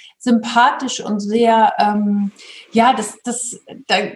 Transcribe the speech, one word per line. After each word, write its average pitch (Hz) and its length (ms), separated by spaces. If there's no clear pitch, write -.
sympathisch 247 800
und 208 200
sehr, 226 580
ähm, 208 540
ja, 233 200
das, 214 300
das, - 340
da, 196 100